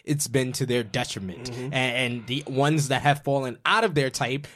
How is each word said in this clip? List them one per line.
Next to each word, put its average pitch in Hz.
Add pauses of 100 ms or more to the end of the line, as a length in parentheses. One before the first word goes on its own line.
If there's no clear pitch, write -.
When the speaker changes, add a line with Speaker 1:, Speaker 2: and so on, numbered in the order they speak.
Speaker 1:
it's 147
been 127
to 135
their 120
detriment. 110
Speaker 2:
Mm-hmm. 127
Speaker 1:
And, -
and 123
the 135
ones 143
that 127
have 143
fallen 135
out 202
of 190
their 139
type 135